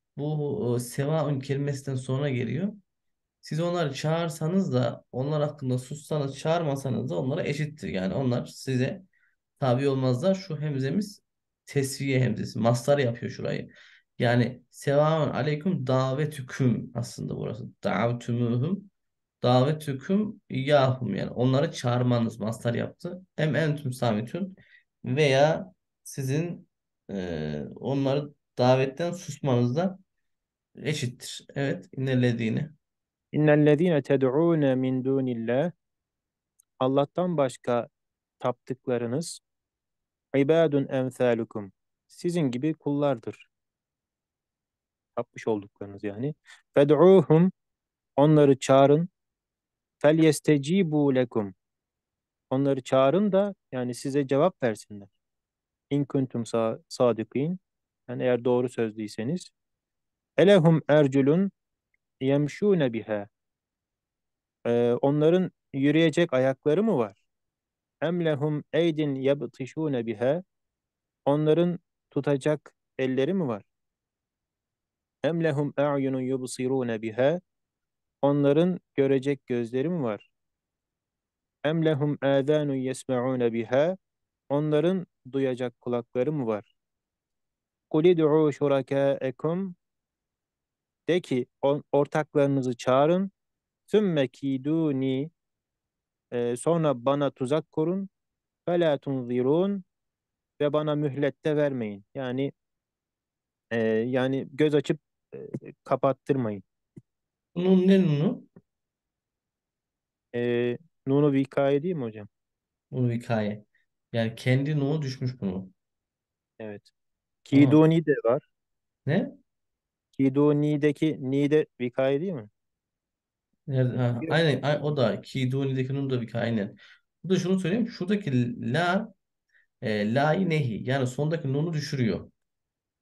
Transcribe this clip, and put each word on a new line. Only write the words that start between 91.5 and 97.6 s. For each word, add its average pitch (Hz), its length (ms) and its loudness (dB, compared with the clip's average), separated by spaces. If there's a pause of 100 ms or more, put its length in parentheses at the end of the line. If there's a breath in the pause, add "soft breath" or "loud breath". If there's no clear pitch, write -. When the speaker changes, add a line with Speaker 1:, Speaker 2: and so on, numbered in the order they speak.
Speaker 2:
"O-, 139 300 0
ortaklarınızı 139 880 0
çağırın. 160 540 2 (560)
Sümme 175 400 2
kidûni." 135 1040 -2 (1000)
E, 120 260 -2
sonra 151 480 0
bana 139 260 0
tuzak 143 400 -4